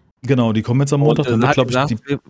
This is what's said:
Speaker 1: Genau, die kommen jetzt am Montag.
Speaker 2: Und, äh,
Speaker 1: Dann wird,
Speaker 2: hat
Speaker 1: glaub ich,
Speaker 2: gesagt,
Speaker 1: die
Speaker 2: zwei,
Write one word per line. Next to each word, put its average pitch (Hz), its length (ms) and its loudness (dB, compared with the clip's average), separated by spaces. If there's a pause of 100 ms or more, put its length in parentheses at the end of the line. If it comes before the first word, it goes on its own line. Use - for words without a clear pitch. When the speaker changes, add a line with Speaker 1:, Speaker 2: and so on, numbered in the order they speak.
(200)
Speaker 1:
Genau, 120 320 0
die 110 80 0
kommen 123 200 -2
jetzt 139 120 0
am 139 80 0
Montag. 151 240 2
Speaker 2:
Und, 131 40 -4
äh, - 20 -2
Speaker 1:
Dann 113 100 2
wird, 127 80 2
Speaker 2:
hat - 60 2
Speaker 1:
glaub 127 140 2
ich, 120 60 -4
Speaker 2:
gesagt, 135 160 0
Speaker 1:
die 113 60 -2
Speaker 2:
zwei, 139 220 -6 (120)